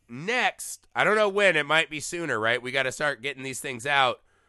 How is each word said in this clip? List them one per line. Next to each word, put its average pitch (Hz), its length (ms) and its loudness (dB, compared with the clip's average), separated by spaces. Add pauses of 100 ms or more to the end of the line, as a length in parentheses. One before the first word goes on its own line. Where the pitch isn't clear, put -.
next. 226 840 -4
I 127 120 2
don't 202 100 4
know 214 140 4
when. 196 260 4
It 147 100 2
might 156 240 2
be 151 120 -8
sooner, 160 360 -4
right? 113 240 2
We 127 120 -8
gotta 131 180 0
start 139 300 -4
getting 135 220 -8
these 135 180 -8
things 127 260 -8
out. 135 320 2 (300)